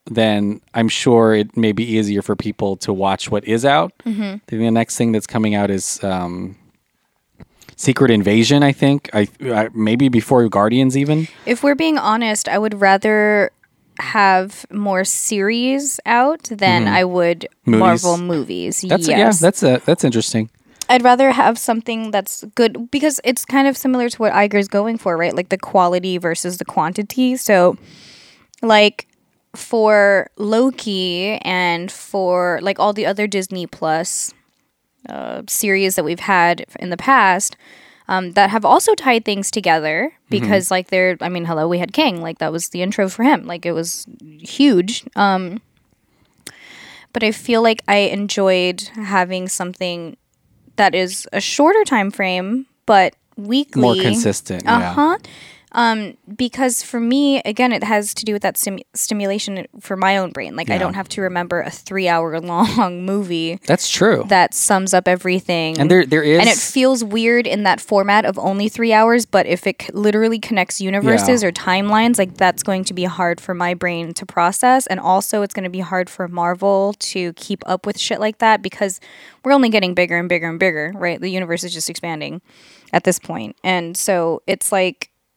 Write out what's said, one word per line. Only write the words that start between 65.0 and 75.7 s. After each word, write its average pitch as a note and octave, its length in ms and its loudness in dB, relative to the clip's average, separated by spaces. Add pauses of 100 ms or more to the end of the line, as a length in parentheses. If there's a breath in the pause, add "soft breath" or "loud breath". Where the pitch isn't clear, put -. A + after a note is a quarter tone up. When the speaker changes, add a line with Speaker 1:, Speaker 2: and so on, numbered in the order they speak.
Speaker 2:
everything. F3+ 720 -2
Speaker 1:
And D3+ 100 2
there, F3+ 140 6
there D3+ 180 0
is D3+ 180 4
Speaker 2:
And A3 100 4
it G3+ 80 2
feels C4 440 0
weird A3+ 440 0
in G#3 160 -2
that G3 180 2
format G3+ 460 2
of F#3+ 120 -2
only G3 300 -2
three A3+ 240 0
hours, A3+ 320 4
but F#3+ 220 2
if F3 200 -4
it F#3+ 140 -4
c-, - 140 -12
literally G#3+ 440 0
connects G3 400 -4
universes G#3 640 2
Speaker 1:
Yeah. G3 60 0
Speaker 2:
or E3+ 40 0
timelines, G#3 640 2
like, F#3 180 -2
that's F#3 260 0
going F#3+ 220 -4
to - 80 -6
be F3+ 120 -4
hard F3 360 -2
for - 140 -8
my F3 180 -4
brain E3+ 400 -6
to F#3 140 -12
process. B3 640 2
And F#3 120 -4
also, F#3+ 400 0
it's G3+ 140 -4
gonna F#3 160 -6